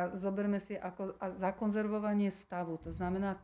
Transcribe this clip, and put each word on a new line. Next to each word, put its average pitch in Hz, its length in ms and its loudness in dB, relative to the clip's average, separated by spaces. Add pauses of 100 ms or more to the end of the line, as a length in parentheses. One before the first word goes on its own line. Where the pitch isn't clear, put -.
(180)
zoberme 196 400 2
si 196 160 -6
ako, 190 480 -4
a 190 160 -2
zakonzervovanie 208 960 2
stavu. 170 480 -4
To 165 80 -8
znamená, 185 540 0